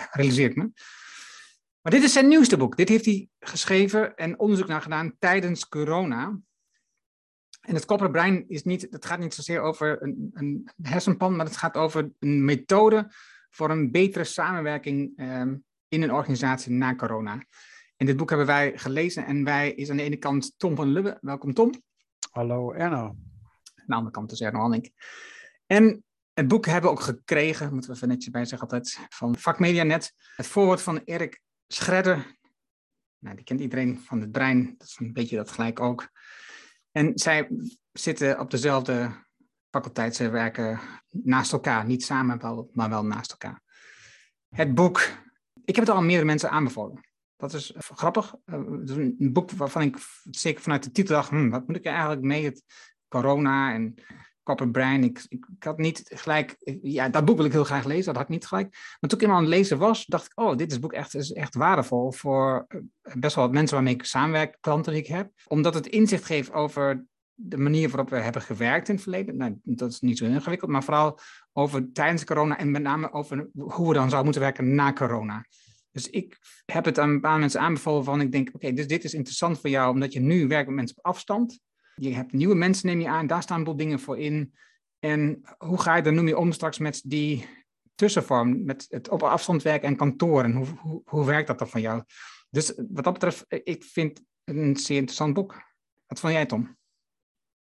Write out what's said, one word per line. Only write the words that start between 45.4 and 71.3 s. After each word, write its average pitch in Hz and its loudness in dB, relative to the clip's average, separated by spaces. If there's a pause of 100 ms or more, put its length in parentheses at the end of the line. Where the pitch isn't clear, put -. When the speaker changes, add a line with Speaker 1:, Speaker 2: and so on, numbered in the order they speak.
Speaker 1:
ik 190 -2
heb 226 4
het 233 4
al 208 4
aan 175 4
meerdere 170 4
mensen 151 0
aanbevolen. 131 -4 (320)
Dat 139 -10
is 147 -12
grappig. 165 -4 (100)
Eh, 147 -10
het 135 -10
is 135 -8
een, 139 -2
een 135 2
boek - 0
waarvan 147 -4
ik 139 0 (320)
zeker 156 -4
vanuit 143 -2
de 131 -14
titel 190 2
dacht, 143 0
"Hmm, 143 2
wat 127 -4
moet 160 -6
ik - -10
er 160 -2
eigenlijk 151 -2
mee? 143 0
Het 143 -6 (440)
corona 139 2
en 113 -4 (480)
corporate 131 0
brein." 131 2
Ik, 123 0
ik, - -14 (100)
ik - -20
had 156 -6
niet 160 -2
gelijk, - -4 (240)
ja, 135 -2
dat 151 2
boek 196 6
wil 156 4
ik 139 2
heel 147 4
graag 135 -2
lezen, 165 0
dat 151 -2
had 127 -2
ik - -6
niet 160 -4
gelijk. - -6
Maar 147 -2
toen 226 2
ik 220 4
eenmaal 196 6
aan 165 4
het 160 4
lezen 190 4
was, 220 2
dacht - -2
ik, - -20
"Oh, 214 0
dit 156 -2
is 127 -4
boek 151 -6
echt, - -10
is 151 -6
echt 147 -8
waardevol 131 2
voor, 135 0
eh, 180 -12 (360)
best 147 0
wel 143 4
wat 123 2
mensen 147 4
waarmee 131 2
ik 123 -4
samenwerk, 151 0
klanten 156 0
die 151 -2
ik - -12
heb." 180 -6 (160)
Omdat 156 2
het 160 -4
inzicht 214 2
geeft 143 -2
over 143 -2 (280)
de 175 -10
manier 147 2
waarop 131 -2
we 127 -2
hebben 117 -4
gewerkt 120 -2
in 208 0
het 196 -4
verleden. 190 -6
Nou, 208 -4
dat 120 -4
is - -14
niet 120 0
zo 117 -2
ingewikkeld, 147 -2
maar 139 0
vooral 151 2 (340)